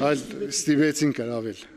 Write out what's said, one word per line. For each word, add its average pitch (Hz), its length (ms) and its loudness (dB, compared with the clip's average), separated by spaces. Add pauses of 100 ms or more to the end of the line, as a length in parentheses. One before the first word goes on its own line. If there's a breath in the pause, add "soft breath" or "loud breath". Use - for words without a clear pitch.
այլ 147 140 2 (340)
ստիպեցին 147 640 2
գրավել 117 440 -6 (160)